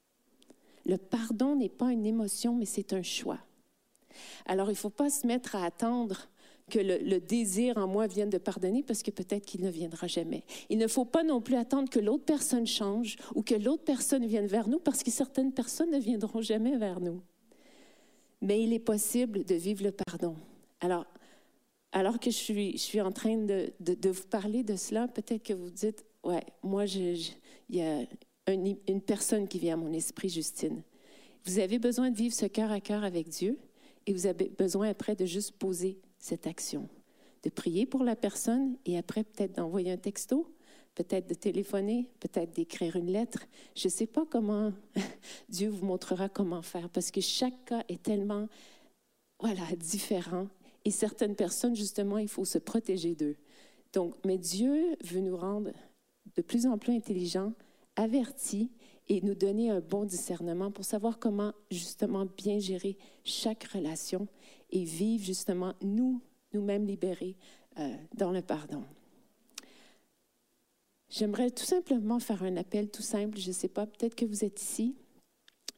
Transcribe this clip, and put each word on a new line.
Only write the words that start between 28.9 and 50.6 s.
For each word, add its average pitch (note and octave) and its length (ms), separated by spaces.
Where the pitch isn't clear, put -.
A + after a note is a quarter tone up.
personne G3+ 460
qui F#3 100
vient E3+ 160
à D#3+ 40
mon D#3+ 160
esprit, E3 360
Justine. » D#3 540
Vous F#3 140
avez G3+ 200
besoin B3 320
de A3+ 40
vivre A#3 180
ce - 120
cœur G#3+ 260
à G3+ 100
cœur G#3 220
avec F3 260
Dieu G3+ 280
et G3+ 80
vous F#3 140
avez F#3 220
besoin G3 400
après G#3 260
de F#3 100
juste F#3 280
poser F#3+ 440
cette - 260
action, - 440
de E3 60
prier F#3 360
pour C4 180
la A3+ 120
personne B3 600
et F3 120
après F#3+ 260
peut-être F#3+ 320
d'envoyer F3 360
un F3+ 60
texto, B3+ 560
peut-être F3+ 340
de F3 60
téléphoner, G3+ 760
peut-être E3+ 320
d'écrire E3+ 460
une F3 140
lettre. A3 340
Je - 120
sais A3 200
pas D#4+ 220
comment G#3+ 440
<laughs> - 540
Dieu G3 200
vous G3 160
montrera F#3+ 420
comment F3+ 340
faire F3 280
parce F3 200
que G3 120
chaque B3+ 440
cas A#3 220
est F3 160
tellement, G#3 440
voilà, G3 240
différent. F3+ 720